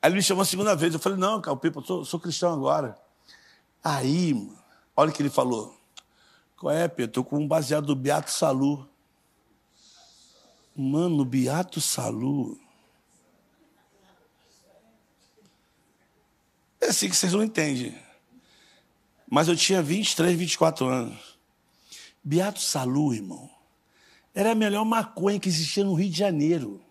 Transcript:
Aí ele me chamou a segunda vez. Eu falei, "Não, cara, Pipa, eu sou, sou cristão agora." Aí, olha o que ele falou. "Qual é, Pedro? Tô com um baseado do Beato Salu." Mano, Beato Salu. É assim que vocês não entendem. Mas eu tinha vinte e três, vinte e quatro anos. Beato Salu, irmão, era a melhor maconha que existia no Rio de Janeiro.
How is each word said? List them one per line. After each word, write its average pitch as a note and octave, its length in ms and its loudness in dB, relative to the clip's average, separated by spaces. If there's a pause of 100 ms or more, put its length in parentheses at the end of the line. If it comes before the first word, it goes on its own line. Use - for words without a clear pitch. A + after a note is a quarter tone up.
Aí - 80 6
ele F3+ 80 4
me G3+ 60 2
chamou F#3+ 200 2
a F#3+ 40 2
segunda G3 280 2
vez. E3 200 0
Eu D#3+ 60 -4
falei, G3 180 -2
"Não, G3+ 220 0
cara, C#3+ 160 -4
Pipa, D#3 240 -4
eu - 40 -14
sou, F3 200 -6
sou D#3+ 160 -6
cristão F3 320 -2
agora." C#3 460 -2 (880)
Aí, D3 500 0 (640)
olha D#3 140 6
o - 20 -8
que - 80 -6
ele C#3+ 100 0
falou. A#2+ 460 -2 (800)
"Qual C#3+ 180 -2
é, E3+ 140 0
Pedro? B2 240 -4
Tô B2+ 120 0
com D3 140 -4
um D3+ 80 0
baseado D3+ 400 0
do C#3+ 100 2
Beato C#3+ 340 0
Salu." C#3 580 0 (1900)
Mano, D3 500 0
Beato C3+ 560 -2
Salu. B2 800 -4 (4000)
É - 40 2
assim G3+ 220 2
que F#3 60 -2
vocês F3+ 180 2
não G#3 120 2
entendem. D3+ 520 -2 (1300)
Mas D3 160 4
eu E3+ 100 4
tinha F#3 240 2
vinte E3+ 300 -2
e - 60 -2
três, F3 200 2
vinte E3+ 180 -2
e - 40 -10
quatro D#3+ 280 2
anos. B2+ 520 -6 (840)
Beato F#3 360 0
Salu, C3+ 540 0
irmão, G2 340 -10 (840)
era G3+ 160 2
a A3+ 40 2
melhor G#3+ 300 2
maconha G#3+ 540 0
que F#3+ 100 -2
existia E3 360 0
no G3 100 2
Rio F#3 160 0
de D#3 80 -4
Janeiro. D#3 720 0